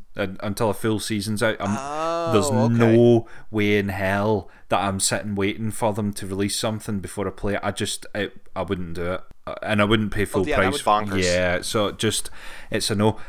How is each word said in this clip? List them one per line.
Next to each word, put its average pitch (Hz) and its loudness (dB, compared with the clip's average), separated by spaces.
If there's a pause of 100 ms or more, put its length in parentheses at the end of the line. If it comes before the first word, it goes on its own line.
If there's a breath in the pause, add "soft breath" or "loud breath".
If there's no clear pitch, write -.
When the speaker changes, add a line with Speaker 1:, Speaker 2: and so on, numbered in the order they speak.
(180)
Speaker 1:
un-, 98 -4
until 104 0
a - 0
full 110 0
season's 107 -2
out. 110 2
I'm, 202 0
Speaker 2:
Oh, 160 -2
Speaker 1:
there's 113 4
Speaker 2:
okay. 117 4
Speaker 1:
no 117 6 (240 loud breath)
way 104 2
in 101 0
hell 101 0 (200 soft breath)
that 104 2
I'm 95 0
sitting 101 -2
waiting 104 0
for 107 0
them 101 -2
to - -8
release 98 -2
something 110 -2
before 95 -6
I 92 -4
play 98 -2
it. - -2
I 101 -2
just, - -4 (100)
it, 101 -4 (180)
I - -2
wouldn't 90 -4
do 87 -2
it. - -6 (240)
Uh, - -8
and 104 2
I 104 4
wouldn't 107 4
pay 101 0
full 95 0
Speaker 2:
Oh, - 0
yeah, 143 0
that - 6
Speaker 1:
price. - -2
Speaker 2:
would 107 4
bonkers. 95 2
Speaker 1:
Yeah, 90 2
so 104 0
just, - -2 (400 loud breath)
it's 113 -2
a 104 0
no. 107 4 (120)